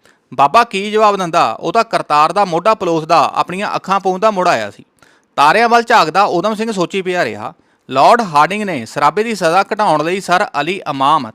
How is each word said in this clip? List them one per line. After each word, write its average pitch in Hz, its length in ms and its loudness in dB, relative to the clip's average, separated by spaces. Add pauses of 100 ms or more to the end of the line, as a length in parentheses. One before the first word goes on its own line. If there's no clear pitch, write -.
(340)
ਬਾਬਾ 151 300 4
ਕੀ 208 260 -6
ਜਵਾਬ 208 260 2
ਦਿੰਦਾ? 165 360 0
ਉਹ 165 200 -6
ਤਾਂ 226 120 2
ਕਰਤਾਰ 156 480 0
ਦਾ 202 120 0
ਮੋਢਾ 180 300 0
ਪਲੋਸਦਾ, 160 600 0
ਆਪਣੀਆਂ 175 420 -4
ਅੱਖਾਂ 190 240 -2
ਪੂੰਝਦਾ 185 300 0
ਮੁੜ 180 180 -2
ਆਇਆ 110 220 -2
ਸੀ। - 140 -20 (520)
ਤਾਰਿਆਂ 170 320 4
ਵੱਲ 233 140 4
ਝਾਕਦਾ 196 420 2
ਊਧਮ 175 300 -2
ਸਿੰਘ 220 180 -6
ਸੋਚੀ 190 300 -4
ਪਿਆ 180 220 -2
ਰਿਹਾ। 110 280 -8 (380)
ਲਾਰਡ 165 300 4
ਹਾਰਡਿੰਗ 175 420 0
ਨੇ 156 240 -6
ਸਰਾਭੇ 151 360 0
ਦੀ 226 120 -6
ਸਜ਼ਾ 180 300 0 (100)
ਘਟਾਉਣ 170 300 0
ਲਈ 185 160 -4
ਸਰ 185 260 0 (140)
ਅਲੀ 180 200 -6 (100)
ਇਮਾਮ 135 440 0